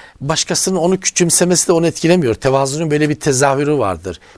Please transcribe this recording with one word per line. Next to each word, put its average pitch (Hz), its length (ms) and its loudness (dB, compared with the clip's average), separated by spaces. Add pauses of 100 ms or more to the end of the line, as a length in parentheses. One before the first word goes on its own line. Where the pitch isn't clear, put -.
(200)
başkasının 160 580 -2
onu 185 220 0
küçümsemesi 175 680 0
de 190 40 4
onu 170 140 2
etkilemiyor. 160 480 2
Tevazunun 139 560 0
böyle 151 180 0
bir 151 60 0
tezahürü 143 640 0
vardır. 92 420 -4 (180)